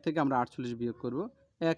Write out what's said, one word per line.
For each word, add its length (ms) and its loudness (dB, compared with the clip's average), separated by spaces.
থেকে 180 0
আমরা 180 2
আটচল্লিশ 380 -2
বিয়োগ 240 -4
করব। 200 -4
এক 160 2